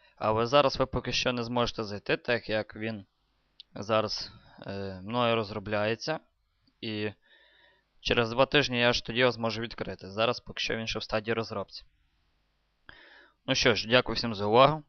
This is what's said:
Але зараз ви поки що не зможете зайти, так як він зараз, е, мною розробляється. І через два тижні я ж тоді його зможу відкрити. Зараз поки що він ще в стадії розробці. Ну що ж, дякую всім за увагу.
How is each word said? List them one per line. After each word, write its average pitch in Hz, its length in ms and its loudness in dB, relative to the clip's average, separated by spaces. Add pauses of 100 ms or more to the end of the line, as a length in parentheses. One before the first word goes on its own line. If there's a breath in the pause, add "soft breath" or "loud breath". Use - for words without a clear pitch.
(160 soft breath)
Але 110 300 0
зараз 135 300 4
ви 131 100 2
поки 123 260 -4
що - 200 0
не 120 120 -4
зможете 117 400 -2
зайти, 104 320 -4
так 120 320 -2
як 107 280 -4
він 110 300 -8 (680)
зараз, 107 580 -2 (340 loud breath)
е, 98 360 -8
мною 117 320 0
розробляється. 107 840 -2 (600)
І 107 320 -4 (880 soft breath)
через 120 300 0
два 127 160 4
тижні 127 320 2
я 120 140 4
ж - 120 -2
тоді 117 140 -4
його 127 140 6
зможу 113 300 -4
відкрити. 95 480 -10
Зараз 113 300 0
поки - 200 -12
що 113 160 -2
він 113 100 -6
ще 110 120 -6
в 107 40 -6
стадії 110 320 -2
розробці. 107 500 -6 (1600 loud breath)
Ну 131 80 0
що 127 200 4
ж, 104 140 -4
дякую 117 280 4
всім 117 180 -4
за 101 120 -2
увагу. 139 420 6